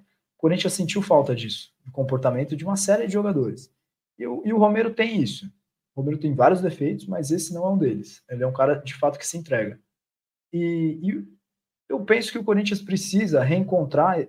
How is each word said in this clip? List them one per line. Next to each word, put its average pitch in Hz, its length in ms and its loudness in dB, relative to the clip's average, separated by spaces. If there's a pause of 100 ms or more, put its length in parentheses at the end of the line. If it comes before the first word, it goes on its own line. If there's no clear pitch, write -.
(360)
O - 20 -20
Corinthians 175 340 2
sentiu 185 280 -2
falta 143 320 4
disso, 113 400 -8 (120)
do - 80 -20
comportamento 131 640 -2
de 151 80 -8
uma 196 120 -4
série 214 300 2
de 190 60 -4
jogadores. 190 600 -2 (460)
E - 80 -6
o, 247 180 -6
e 214 80 0
o 226 60 2
Romero 214 340 4
tem 220 300 0
isso. 123 240 -4 (480)
O 139 60 -8
Romero 151 180 -2
tem 151 160 -2
vários 160 260 6
defeitos, 175 460 -4
mas 147 240 -4
esse 180 240 -4
não 175 120 -4
é - 20 0
um 196 100 2
deles. 110 500 -2
Ele 123 140 -6
é 131 60 0
um 127 40 -2
cara, 135 220 4
de - 200 -10
fato, 143 220 0
que - 100 -10
se 170 120 -8
entrega. 117 400 -2 (760)
E, 165 480 0
e 185 240 -4 (640)
eu 208 160 -4
penso 233 280 2
que - 60 -6
o 202 60 -6
Corinthians 202 380 0
precisa 190 640 2
reencontrar 165 840 2